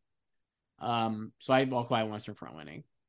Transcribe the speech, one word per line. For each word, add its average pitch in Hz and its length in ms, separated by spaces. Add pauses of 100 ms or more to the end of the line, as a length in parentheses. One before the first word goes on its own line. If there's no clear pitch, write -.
(800)
Um, 110 640
so - 120
I 131 80
have 131 120
All 120 120
Quiet 120 180
on 110 80
the - 20
Western 104 240
Front - 200
winning. 78 280 (240)